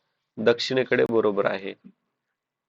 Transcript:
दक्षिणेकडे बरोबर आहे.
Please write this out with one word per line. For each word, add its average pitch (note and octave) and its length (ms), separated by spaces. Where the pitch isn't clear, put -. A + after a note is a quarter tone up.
दक्षिणेकडे B2+ 640
बरोबर G#2+ 360
आहे. G2 280